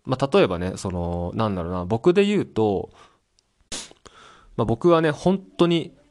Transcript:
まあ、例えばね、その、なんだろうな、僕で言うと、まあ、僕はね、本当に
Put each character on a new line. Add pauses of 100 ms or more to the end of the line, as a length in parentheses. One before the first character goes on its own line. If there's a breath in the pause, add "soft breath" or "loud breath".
ま
あ、
例
え
ば
ね、
そ
の、
な
ん
だ
ろ
う
な、
僕
で
言
う
と、 (1700 loud breath)
ま
あ、
僕
は
ね、
本
当
に (140)